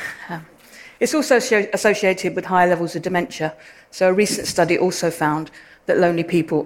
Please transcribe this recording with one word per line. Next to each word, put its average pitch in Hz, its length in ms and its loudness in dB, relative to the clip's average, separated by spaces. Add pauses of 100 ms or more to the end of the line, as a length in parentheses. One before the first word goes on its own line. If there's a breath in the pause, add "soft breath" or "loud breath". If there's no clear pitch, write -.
(280 loud breath)
Um, 165 160 -10 (540 loud breath)
it's 233 160 0
also 277 240 2
associ-, 214 340 0
associated 190 640 0
with 180 80 -6
higher 180 240 4
levels 170 260 0
of 165 60 -6
dementia. 175 560 -4 (340 loud breath)
So 185 200 2
a - 20 2
recent 202 340 0
study 170 300 0
also 180 340 0
found 156 400 -2 (360 loud breath)
that 180 100 2
lonely 170 260 2
people 165 440 0